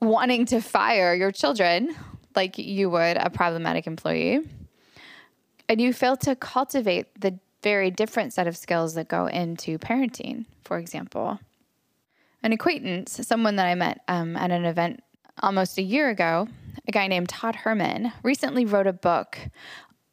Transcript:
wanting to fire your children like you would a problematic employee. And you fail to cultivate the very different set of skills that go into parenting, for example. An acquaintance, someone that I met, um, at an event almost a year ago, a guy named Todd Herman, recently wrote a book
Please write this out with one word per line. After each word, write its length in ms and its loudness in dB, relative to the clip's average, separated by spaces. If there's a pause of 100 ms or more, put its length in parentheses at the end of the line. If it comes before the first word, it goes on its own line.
wanting 440 4
to 160 2
fire 540 4
your 160 2
children 640 2 (400)
like 240 0
you 320 0
would 260 4
a 140 2
problematic 560 0
employee. 540 0 (1300)
And 140 2
you 100 4
fail 260 2
to 180 0
cultivate 720 -2 (120)
the 200 -2 (240)
very 260 2
different 440 -2
set 120 0
of 100 -2
skills 380 -2
that 140 -6
go 180 0
into 540 -4
parenting, 680 -4 (180)
for 140 -6
example. 640 -8 (1040)
An 100 2
acquaintance, 720 -2
someone 300 2
that 100 2
I 80 2
met, 340 -2
um, 280 -2
at 160 0
an 140 0
event 360 -2 (380)
almost 400 0
a 20 0
year 280 2
ago, 380 2 (400)
a 40 -4
guy 160 2
named 220 0
Todd 260 -4
Herman, 640 0
recently 420 0
wrote 220 4
a 80 2
book 460 0 (720)